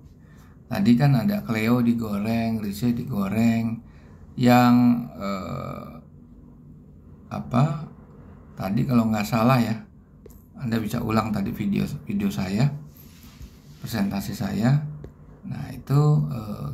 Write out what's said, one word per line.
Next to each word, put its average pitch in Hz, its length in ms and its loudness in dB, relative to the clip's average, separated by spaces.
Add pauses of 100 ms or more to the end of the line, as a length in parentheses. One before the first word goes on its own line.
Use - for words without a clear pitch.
(680)
Tadi 101 320 2
kan 143 160 4
ada 101 320 0
Cleo 113 320 2
digoreng, 113 800 0
Risai 104 320 -2
digoreng. 113 880 -2 (560)
Yang, 123 400 6 (400)
eh, 90 720 -8 (1400)
apa, 123 560 -2 (720)
tadi 101 240 -2
kalau 113 320 2
nggak 104 160 -2
salah 120 320 4
ya, 107 160 -2 (800)
Anda 113 240 -2
bisa 101 240 -6
ulang 110 240 0
tadi 98 240 -4
video, 101 320 -2 (160)
video 101 320 -2
saya, 101 320 0 (1120)
presentasi 98 560 -4
saya. 110 560 0 (500)
Nah, - 320 -10
itu, - 260 -2 (320)
eh, 107 440 -10